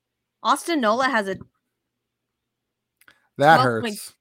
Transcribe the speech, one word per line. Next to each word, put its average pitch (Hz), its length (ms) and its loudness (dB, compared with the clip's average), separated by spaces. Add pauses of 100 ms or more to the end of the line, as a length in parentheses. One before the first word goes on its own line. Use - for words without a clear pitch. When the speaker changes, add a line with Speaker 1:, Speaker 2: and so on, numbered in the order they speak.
(440)
Speaker 1:
Austin 285 380 -2
Nola 233 240 0
has 226 220 -2
a 190 100 -8 (2000)
Speaker 2:
That 147 180 6
Speaker 1:
twelve - 80 4
Speaker 2:
hurts. 117 200 -2
Speaker 1:
point, - 380 -12